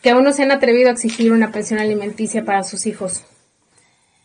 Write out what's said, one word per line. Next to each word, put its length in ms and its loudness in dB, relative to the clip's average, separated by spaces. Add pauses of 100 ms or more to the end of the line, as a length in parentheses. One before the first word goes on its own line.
que 100 4
aún 120 4
no 80 4
se 120 0
han 80 2
atrevido 380 4
a 40 0
exigir 400 0
una 180 2
pensión 280 -6
alimenticia 680 -4
para 180 0
sus 220 -10
hijos. 400 -8 (1000)